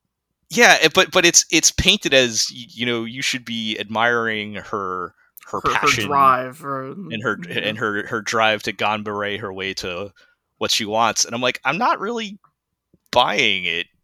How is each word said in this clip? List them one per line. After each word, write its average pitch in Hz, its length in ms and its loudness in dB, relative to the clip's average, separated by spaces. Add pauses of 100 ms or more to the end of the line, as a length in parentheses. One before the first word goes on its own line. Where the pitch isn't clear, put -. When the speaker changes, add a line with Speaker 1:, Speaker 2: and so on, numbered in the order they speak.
(500)
Speaker 1:
yeah, 180 320 6
it, 156 120 4
but, 175 180 4
but 180 140 4
it's, - 260 4
it's 160 200 4
painted 180 420 0
as, 120 400 4
y-, 120 160 -16
you 117 160 -6
know, 120 180 0
you 123 180 -10
should 127 240 -4
be 110 340 -4
admiring 107 760 0
her, 92 580 -6 (340)
her 98 140 -6
Speaker 2:
Her, 147 80 0
her 127 40 0
Speaker 1:
passion 113 340 2
Speaker 2:
drive, 131 560 2
or, 135 280 -8
Speaker 1:
and 156 320 -10
her, 107 140 -2 (100)
Speaker 2:
yeah. 110 120 -6
Speaker 1:
and 107 180 -4
her, 104 300 -4
her 113 140 -4
drive 110 420 2
to 110 100 -6
Ganbare 104 680 -4
her 101 140 -8
way 95 220 -6
to 95 360 -8 (460)
what - 140 -2
she - 140 0
wants. 110 400 2
And - 100 -10
I'm 123 60 -4
like, 127 240 0
"I'm 143 120 2
not 254 220 0
really 208 400 -6 (720)
buying 120 540 2
it." 87 220 -2 (160)